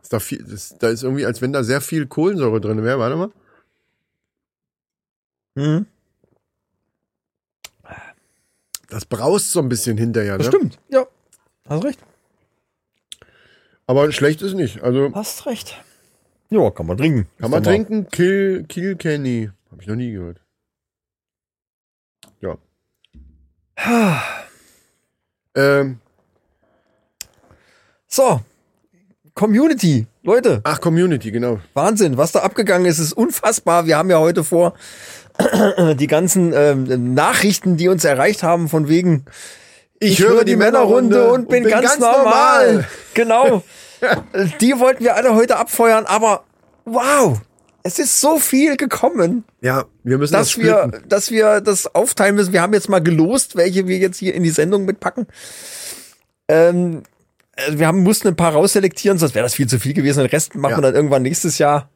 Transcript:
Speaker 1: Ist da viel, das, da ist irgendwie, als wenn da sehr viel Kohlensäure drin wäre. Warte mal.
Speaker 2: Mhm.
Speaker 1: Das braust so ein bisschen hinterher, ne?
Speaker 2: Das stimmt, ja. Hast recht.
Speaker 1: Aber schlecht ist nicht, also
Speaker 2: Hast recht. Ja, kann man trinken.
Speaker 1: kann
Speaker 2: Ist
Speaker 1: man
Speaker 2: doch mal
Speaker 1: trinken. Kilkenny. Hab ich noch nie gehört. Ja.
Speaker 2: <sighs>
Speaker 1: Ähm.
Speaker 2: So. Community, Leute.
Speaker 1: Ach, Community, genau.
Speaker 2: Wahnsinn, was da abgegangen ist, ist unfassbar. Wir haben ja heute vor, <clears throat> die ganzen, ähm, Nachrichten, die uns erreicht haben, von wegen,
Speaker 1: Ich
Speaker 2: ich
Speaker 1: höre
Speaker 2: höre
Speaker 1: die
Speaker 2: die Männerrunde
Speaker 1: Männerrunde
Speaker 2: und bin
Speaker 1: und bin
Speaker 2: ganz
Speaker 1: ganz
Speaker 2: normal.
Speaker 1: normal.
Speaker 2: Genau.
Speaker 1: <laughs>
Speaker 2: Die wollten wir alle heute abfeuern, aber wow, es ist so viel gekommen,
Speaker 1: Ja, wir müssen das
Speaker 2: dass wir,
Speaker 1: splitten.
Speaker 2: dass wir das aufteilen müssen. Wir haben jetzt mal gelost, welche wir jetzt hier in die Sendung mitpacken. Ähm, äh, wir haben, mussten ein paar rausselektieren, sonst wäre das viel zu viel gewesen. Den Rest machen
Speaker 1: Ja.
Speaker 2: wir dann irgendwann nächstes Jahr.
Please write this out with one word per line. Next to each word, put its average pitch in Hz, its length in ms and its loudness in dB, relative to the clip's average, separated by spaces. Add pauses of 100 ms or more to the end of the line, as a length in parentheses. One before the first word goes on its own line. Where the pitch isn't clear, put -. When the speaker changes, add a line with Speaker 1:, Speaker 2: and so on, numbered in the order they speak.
Speaker 1:
Ist - 100 -10
da 113 80 -4
viel, - 240 -12
das, - 340 -18
da 117 100 -2
ist 117 140 -4
irgendwie, 131 240 -4
als 117 160 -6
wenn 131 100 -4
da 139 120 -2
sehr 131 160 -2
viel 151 260 -6
Kohlensäure 147 540 -2
drin 107 220 -4
wäre. 123 160 -2
Warte 120 180 -4
mal. 190 140 -6 (2250)
Speaker 2:
Mhm. 151 320 -2 (3000)
Speaker 1:
Das 101 160 -14
braust 143 460 -2
so 180 100 -2
ein 135 80 -4
bisschen 117 300 -4
hinterher, 110 340 -2
ne? 95 60 -6
Speaker 2:
Das 101 80 -2
stimmt, 202 320 -2 (100)
ja. 254 180 0 (600)
Hast 151 160 -6
recht. 285 160 -8 (1900)
Speaker 1:
Aber 143 260 2
schlecht 156 280 -2
ist 196 140 -8
nicht, 120 280 -6
also 135 320 -2
Speaker 2:
Hast - 320 -10
recht. - 300 -10 (760)
Ja, 175 200 2
kann 85 160 -10
man 90 100 -4
trinken. 131 300 0 (120)
Speaker 1:
kann - 80 -8
Speaker 2:
Ist 117 40 -4
Speaker 1:
man 135 120 0
Speaker 2:
doch 117 80 0
mal 208 140 2
Speaker 1:
trinken. 208 240 -6 (600)
Kilkenny. 147 840 -6 (200)
Hab - 120 -20
ich 92 40 -18
noch 104 100 -8
nie 123 160 -8
gehört. 87 280 -14 (2000)
Ja. 87 160 -12 (1200)
Speaker 2:
<sighs> 208 460 -2 (1300)
Speaker 1:
Ähm. 139 440 0 (2000)
Speaker 2:
So. 240 340 0 (960)
Community, 208 720 2 (160)
Leute. 208 400 2
Speaker 1:
Ach, 147 180 -4
Community, 160 520 0
genau. 117 260 -2 (160)
Speaker 2:
Wahnsinn, 175 420 0
was 147 140 0
da 196 100 0
abgegangen 180 460 0
ist, 165 140 0
ist 156 120 -4
unfassbar. 175 760 0
Wir 160 100 2
haben 165 140 0
ja 165 100 4
heute 165 240 0
vor, 170 300 0 (600)
<clears throat> 190 600 2
die 143 80 0
ganzen, 170 480 0
ähm, 131 600 0
Nachrichten, 185 600 0
die 170 120 0
uns 185 160 0
erreicht 165 400 0
haben, 170 240 0
von 156 200 -2
wegen, 165 360 2 (720)
Speaker 1:
Ich 208 220 2
Speaker 2:
ich - 40 6
Speaker 1:
höre 214 120 6
Speaker 2:
höre 233 80 4
Speaker 1:
die - 80 2
Speaker 2:
die - 40 4
Männerrunde 233 600 4
Speaker 1:
Männerrunde 240 160 6
Speaker 2:
und 247 160 0
bin 247 160 2
Speaker 1:
und 220 60 4
bin - 20 2
Speaker 2:
ganz 240 160 2
Speaker 1:
ganz 294 120 0
Speaker 2:
normal. 262 640 4
Speaker 1:
normal. 214 220 2 (260)
Speaker 2:
Genau. 233 500 2 (360)
Speaker 1:
<laughs> 190 600 -2
Speaker 2:
Die 254 180 2
wollten 254 240 2
wir 226 140 2
alle 226 180 2
heute 226 220 2
abfeuern, 226 500 2
aber 208 380 0 (400)
wow, 240 560 2 (420)
es - 160 -6
ist - 220 0
so 311 180 2
viel 277 380 2
gekommen, 240 680 -2 (160)
Speaker 1:
Ja, 127 260 -2 (180)
wir 127 140 0
müssen 147 160 -2
das 208 140 2
Speaker 2:
dass - 100 -4
wir, 220 260 2
Speaker 1:
splitten. 113 240 -8
Speaker 2:
dass 196 220 0
wir 214 300 2
das 202 340 -4
aufteilen 202 400 2
müssen. 196 180 0
Wir 190 100 2
haben 196 120 0
jetzt 196 140 -2
mal 196 140 2
gelost, 165 540 0
welche 185 320 0
wir 185 100 -2
jetzt 185 200 -2
hier 185 160 -4
in 180 80 -2
die 165 80 2
Sendung 180 340 0
mitpacken. - 420 -6 (1200)
Ähm, 170 540 2 (640)
äh, 151 120 -4
wir 160 80 4
haben, 180 160 4
mussten 214 260 2
ein 170 80 0
paar 170 160 2
rausselektieren, 196 640 2
sonst 156 160 0
wäre 107 100 0
das 123 100 -4
viel 139 140 -2
zu 123 100 0
viel 127 160 -4
gewesen. 143 260 0
Den 131 100 2
Rest - 240 -2
machen 139 180 -2
Speaker 1:
Ja. 113 60 0
Speaker 2:
wir 151 40 0
dann 131 120 2
irgendwann 139 280 2
nächstes 151 360 -4
Jahr. 143 380 0